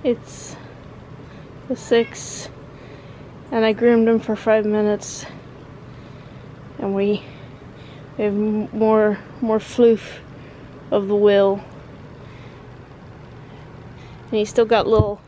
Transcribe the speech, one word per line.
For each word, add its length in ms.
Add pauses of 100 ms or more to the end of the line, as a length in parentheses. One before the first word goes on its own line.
It's 520 (1120)
the 80
sixth, 720 (1000)
and 140
I 80
groomed 340
him 140
for 160
five 280
minutes, 600 (1500)
and 180
we, 280 (920)
we 60
have 100
m-, 380
more, 460 (240)
more 160
floof 600 (720)
of 180
the 60
Will, 440 (2750)
and 100
he 60
still 200
got 220
little 400